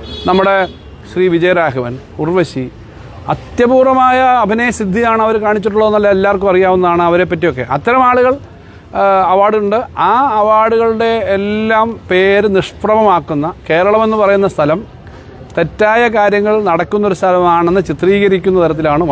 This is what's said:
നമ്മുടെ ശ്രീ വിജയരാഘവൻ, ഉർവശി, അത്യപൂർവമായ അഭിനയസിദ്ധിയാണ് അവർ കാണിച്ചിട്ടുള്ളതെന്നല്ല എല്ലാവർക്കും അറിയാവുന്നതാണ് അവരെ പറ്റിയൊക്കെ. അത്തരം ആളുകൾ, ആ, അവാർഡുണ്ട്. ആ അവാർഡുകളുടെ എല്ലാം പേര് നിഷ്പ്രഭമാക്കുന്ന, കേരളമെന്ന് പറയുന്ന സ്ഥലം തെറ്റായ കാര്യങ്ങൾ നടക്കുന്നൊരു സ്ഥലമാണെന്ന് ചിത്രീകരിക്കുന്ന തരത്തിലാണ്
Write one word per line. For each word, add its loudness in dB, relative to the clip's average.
നമ്മുടെ 2
ശ്രീ -2
വിജയരാഘവൻ, 0
ഉർവശി, -2
അത്യപൂർവമായ 2
അഭിനയസിദ്ധിയാണ് -2
അവർ 0
കാണിച്ചിട്ടുള്ളതെന്നല്ല 0
എല്ലാവർക്കും 0
അറിയാവുന്നതാണ് 2
അവരെ 2
പറ്റിയൊക്കെ. -2
അത്തരം 0
ആളുകൾ, 2
ആ, 2
അവാർഡുണ്ട്. 0
ആ 2
അവാർഡുകളുടെ 0
എല്ലാം 0
പേര് 2
നിഷ്പ്രഭമാക്കുന്ന, 0
കേരളമെന്ന് 2
പറയുന്ന 2
സ്ഥലം 0
തെറ്റായ 0
കാര്യങ്ങൾ 2
നടക്കുന്നൊരു 0
സ്ഥലമാണെന്ന് 2
ചിത്രീകരിക്കുന്ന 0
തരത്തിലാണ് 0